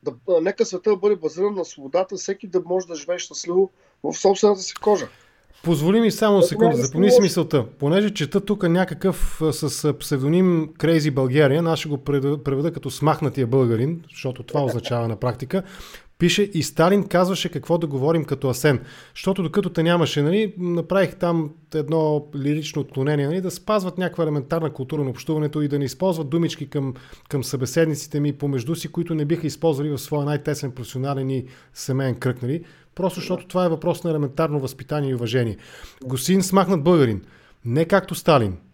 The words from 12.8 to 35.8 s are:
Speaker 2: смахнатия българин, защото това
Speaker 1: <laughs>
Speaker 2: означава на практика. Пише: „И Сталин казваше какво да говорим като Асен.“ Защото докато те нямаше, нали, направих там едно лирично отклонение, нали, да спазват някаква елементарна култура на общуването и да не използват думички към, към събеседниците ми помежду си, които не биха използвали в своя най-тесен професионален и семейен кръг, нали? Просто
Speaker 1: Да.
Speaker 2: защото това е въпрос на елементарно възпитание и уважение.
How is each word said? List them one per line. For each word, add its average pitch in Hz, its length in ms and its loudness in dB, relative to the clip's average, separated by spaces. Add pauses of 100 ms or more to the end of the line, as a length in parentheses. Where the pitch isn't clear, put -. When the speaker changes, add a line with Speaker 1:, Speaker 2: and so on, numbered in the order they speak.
Speaker 2:
смахнатия 143 580 0
българин, 131 600 2
защото 127 340 -10
това 147 200 -2
Speaker 1:
<laughs> - 20 0
Speaker 2:
означава 117 420 -2
на 113 80 -4
практика. 127 480 -4 (540)
Пише: 175 260 2
„И 202 200 -2
Сталин 185 440 2
казваше 180 440 0
какво 160 260 -2
да 165 100 -2
говорим 147 380 0
като 135 240 -2
Асен.“ 131 300 2 (340)
Защото 190 300 -2
докато 185 260 0
те 170 140 -2
нямаше, 165 380 2
нали, 185 360 0
направих 175 580 0
там 165 360 0 (240)
едно 151 600 0
лирично 147 460 -2
отклонение, 139 460 0
нали, 175 140 -2
да 180 100 -4
спазват 185 460 -2
някаква 175 260 -2
елементарна 151 500 -2
култура 143 300 -4
на 131 60 -2
общуването 151 520 -4
и 147 60 0
да 143 120 0
не 143 60 -2
използват 160 440 -2
думички 160 400 -2
към, 139 240 -4 (360)
към 135 140 -2
събеседниците 147 760 -2
ми 147 140 0
помежду 143 420 -4
си, - 160 -10
които 170 240 -4
не 151 100 0
биха 160 220 -2
използвали 147 420 -2
в 147 80 -4
своя 143 280 -4
най-тесен 147 460 -4
професионален 131 580 -6
и 131 160 -4 (280)
семейен 131 420 -2
кръг, 127 260 -4
нали? 147 220 -4 (320)
Просто 180 200 -2
Speaker 1:
Да. 175 60 -10
Speaker 2:
защото 180 260 -6
това 180 180 0
е 170 40 4
въпрос 165 340 -2
на 170 80 0
елементарно 151 480 -2
възпитание 139 520 -4
и 131 40 0
уважение. 117 400 0 (460)